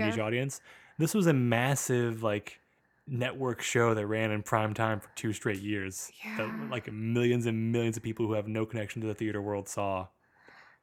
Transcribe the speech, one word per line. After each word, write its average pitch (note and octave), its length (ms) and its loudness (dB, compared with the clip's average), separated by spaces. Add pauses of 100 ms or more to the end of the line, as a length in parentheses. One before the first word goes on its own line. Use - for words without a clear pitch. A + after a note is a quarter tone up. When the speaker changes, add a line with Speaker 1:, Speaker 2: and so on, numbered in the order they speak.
Speaker 1:
niche G#2+ 120 2
Speaker 2:
Yeah. A2 80 0
Speaker 1:
audience. B2 360 -2 (380)
This D#3+ 160 2
was G3+ 120 4
a E3 80 8
massive, A#2+ 880 2
like, G#2 380 -2 (460)
network B2 560 -2
show A#2 320 4
that G#2+ 120 0
ran A2 240 0
in G#2 120 -2
prime A2 320 2
time A2 260 0
for - 140 -18
two A2 200 -2
straight G2+ 260 -4
years. G2 500 -6 (280)
That, A2 100 -2
Speaker 2:
Yeah. A2 220 -8
Speaker 1:
like, A#2+ 200 -6
millions A#2+ 560 2
and A2+ 260 0
millions A#2 260 2
of G#2+ 40 -16
people A2 240 -2
who G#2+ 60 2
have G#2+ 160 -2
no A2 180 0
connection A2 360 -6
to A2 40 -2
the G#2+ 80 -2
theater G#2 260 -2
world G2+ 280 -4
saw. F#2+ 400 -2 (760)